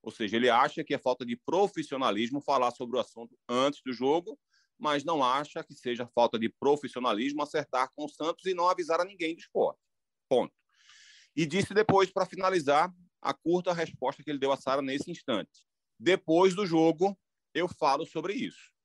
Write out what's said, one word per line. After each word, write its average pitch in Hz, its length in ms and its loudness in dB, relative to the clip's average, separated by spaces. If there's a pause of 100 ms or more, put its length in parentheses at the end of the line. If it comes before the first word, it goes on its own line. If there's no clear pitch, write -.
Ou 110 80 -12
seja, 107 260 -6
ele 120 120 2
acha 135 340 2
que 143 120 -4
é 131 40 -4
falta 127 260 -2
de 120 120 -6
profissionalismo 135 1040 -2
falar 131 300 0
sobre 123 260 -8
o 117 40 2
assunto - 380 -12 (100)
antes 131 360 0
do 131 80 -8
jogo, 151 460 -2 (400)
mas 143 260 -2
não 156 180 0
acha 143 400 0
que - 120 -18
seja 120 340 -6
falta 117 300 2
de 110 100 -2
profissionalismo 131 960 -2
acertar 135 520 -2
com 151 120 -10
o - 20 -12
Santos 165 380 -6
e 190 80 -2
não 175 140 2
avisar 170 320 0
a 175 40 0
ninguém 170 300 -6
do 160 60 -14
Sport. - 380 -2 (500)
Ponto. 117 260 0 (840)
E 160 100 0
disse 185 280 -2
depois, 190 360 4
pra 190 160 -2
finalizar, 180 680 0 (280)
a - 140 -4
curta 175 380 -2
resposta 156 500 -4
que 156 80 -10
ele 143 80 -6
deu 135 140 0
a 135 40 2
Sara 139 260 -2
nesse 139 280 -6
instante. - 560 -6 (320)
"Depois 175 560 4
do 202 120 -2
jogo, 165 520 2 (360)
eu 175 140 -2
falo 143 380 0
sobre 175 280 -8
isso." - 380 -10 (120)